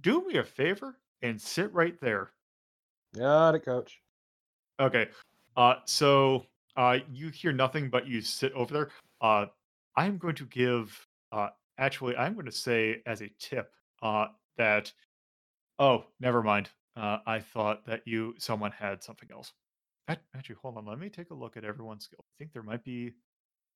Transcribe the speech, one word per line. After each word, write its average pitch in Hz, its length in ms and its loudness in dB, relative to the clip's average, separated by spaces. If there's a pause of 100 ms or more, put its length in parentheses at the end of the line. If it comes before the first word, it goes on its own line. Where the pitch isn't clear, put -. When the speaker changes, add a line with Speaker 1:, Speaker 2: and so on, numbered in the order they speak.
Speaker 1:
do 294 260 2
me 294 120 0
a 120 60 2
favor 202 540 -4 (240)
and 113 180 -4
sit 190 320 -4
right 175 280 2
there. 107 320 -2 (840)
Speaker 2:
Got 151 380 6
it, 160 100 -2
coach. 123 360 -6 (800)
Speaker 1:
Okay. 123 280 4 (480)
Uh, 123 280 8
so, 139 640 4 (300)
uh, 123 220 4 (140)
you 143 160 -12
hear 160 240 -2
nothing, 135 380 0
but 123 180 0
you 120 120 -2
sit 131 340 -2
over 123 180 -2
there. 151 180 -2 (300)
Uh, 107 260 2 (500)
I 151 100 2
am 202 120 -4
going 165 180 -2
to 139 100 -12
give, 120 600 0 (240)
uh, 104 200 -2 (280)
actually, 131 380 -2
I'm 139 180 -2
gonna 160 180 -10
say 113 540 0
as 110 160 -8
a 101 60 -14 (100)
tip, - 340 -8 (300)
uh, 107 260 0 (280)
that, 107 360 2 (840)
"Oh, 131 280 4 (140)
never 123 220 2
mind. 104 280 2 (260)
Uh, 107 300 -2
I 110 140 -2
thought 107 460 -4
that 113 200 -8
you, 113 320 -4
someone 107 340 -4
had 98 300 -8
something - 300 -20
else." - 200 -20 (560)
Ac-, 165 120 -6 (160)
actually, 131 200 -16
hold 127 220 -14
on, 107 80 -14
let 107 120 -12
me 185 120 -14
take 175 200 -18
a 170 40 -16
look 123 220 -14
at 110 80 -16
everyone's 110 400 -12
skill. - 180 -20
I - 160 -20
think 151 140 -18
there 120 100 -14
might 110 220 -10
be, 120 280 -10 (640)